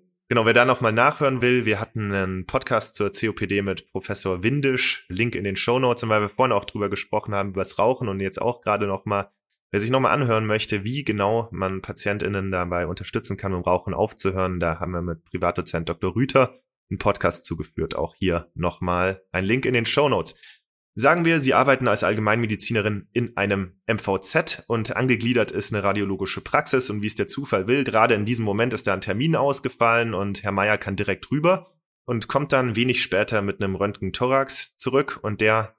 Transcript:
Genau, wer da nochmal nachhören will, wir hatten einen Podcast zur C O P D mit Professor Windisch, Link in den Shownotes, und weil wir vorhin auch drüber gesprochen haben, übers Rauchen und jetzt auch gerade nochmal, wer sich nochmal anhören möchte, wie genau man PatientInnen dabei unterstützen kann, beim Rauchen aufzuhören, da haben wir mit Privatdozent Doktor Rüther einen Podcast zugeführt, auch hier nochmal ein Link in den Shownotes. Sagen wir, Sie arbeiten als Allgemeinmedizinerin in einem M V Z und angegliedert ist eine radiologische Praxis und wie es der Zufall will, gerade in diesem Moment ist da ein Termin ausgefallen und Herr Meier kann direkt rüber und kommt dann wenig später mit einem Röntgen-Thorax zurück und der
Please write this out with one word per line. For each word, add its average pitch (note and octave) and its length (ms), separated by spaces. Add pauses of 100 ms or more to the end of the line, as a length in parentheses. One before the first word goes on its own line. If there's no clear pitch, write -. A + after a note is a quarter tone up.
(300)
Genau, A2+ 160
wer A#2 60
da A#2+ 140
nochmal A#2+ 260
nachhören C3 500
will, B2 240
wir G#2 140
hatten G#2+ 320
einen F#2+ 360
Podcast - 480
zur G2+ 180
C A2 160
O G2+ 40
P G#2 140
D G2+ 140
mit F#2+ 300
Professor F#2+ 520
Windisch, C3+ 640
Link A2+ 280
in G2+ 100
den F#2+ 100
Shownotes, A#2+ 480
und A2 60
weil G#2+ 100
wir G#2 80
vorhin B2+ 240
auch G2+ 140
drüber G2+ 240
gesprochen G#2 440
haben, G2 180
übers F#2 280
Rauchen A#2 300
und G2 100
jetzt G2 220
auch A#2+ 200
gerade G#2 260
nochmal, G2 420 (420)
wer G2+ 80
sich A2+ 100
nochmal C3 220
anhören A2+ 340
möchte, G#2+ 380
wie C3 220
genau G#2+ 460
man F#2+ 300
PatientInnen G2 680
dabei F2 360
unterstützen G2 500
kann, F#2+ 160
beim F2 80
Rauchen F2+ 320
aufzuhören, F#2 680
da E2 220
haben F2+ 100
wir F2 100
mit E2+ 220
Privatdozent E2+ 640
Doktor F2 260
Rüther C3 460 (300)
einen G2 100
Podcast - 460
zugeführt, E2 500
auch D#2 180
hier E2+ 400
nochmal F2+ 680 (100)
ein F#2 140
Link B2 200
in - 80
den A2+ 120
Shownotes. B2+ 560 (580)
Sagen E3 260
wir, E3 160
Sie C3 120
arbeiten B2+ 340
als G#2+ 160
Allgemeinmedizinerin G#2+ 1080
in A#2+ 260
einem G2 480
M A2 140
V F#2+ 180
Z - 500
und A2 280
angegliedert A#2 560
ist G#2 200
eine G2+ 120
radiologische G2 580
Praxis C3+ 480
und G#2 140
wie G#2+ 40
es G#2+ 60
der G2+ 140
Zufall G#2 400
will, C3+ 160
gerade A2+ 320
in G#2 100
diesem A2+ 200
Moment A2 280
ist G#2+ 140
da G2 60
ein F#2+ 80
Termin C3+ 340
ausgefallen A#2 800
und G2 280
Herr G2 100
Meier G2+ 260
kann G2+ 160
direkt G2 340
rüber F3 380 (380)
und A#2 220
kommt C#3+ 240
dann B2+ 240
wenig B2 280
später G#2 400
mit G2+ 180
einem F#2+ 140
Röntgen-Thorax G#2 1040
zurück C3+ 440
und G#2+ 180
der A2 400